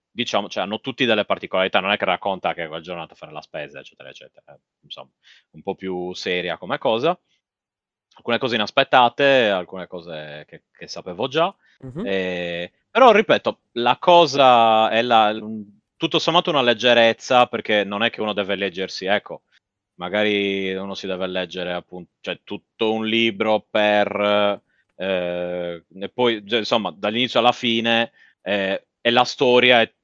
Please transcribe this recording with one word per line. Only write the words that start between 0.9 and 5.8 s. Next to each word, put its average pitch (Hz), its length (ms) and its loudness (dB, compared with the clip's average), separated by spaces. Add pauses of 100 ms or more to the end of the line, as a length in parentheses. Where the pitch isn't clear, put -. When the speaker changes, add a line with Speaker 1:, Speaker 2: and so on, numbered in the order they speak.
Speaker 1:
delle 107 200 2
particolarità, 95 540 -2
non 95 120 0
è 104 60 0
che - 80 -4
racconta 92 480 -2
che 82 140 -8
quel 80 160 -10
giorno 87 160 -12
è 82 40 -10
andato 78 100 -20
a - 40 -20
fare 78 140 -20
la 76 100 -16
spesa, 73 380 -14
eccetera, 67 300 -20
eccetera, 67 500 -20 (220)
insomma, 67 280 -20 (420)
un 80 120 -20
po' 98 100 -6
più 90 400 -8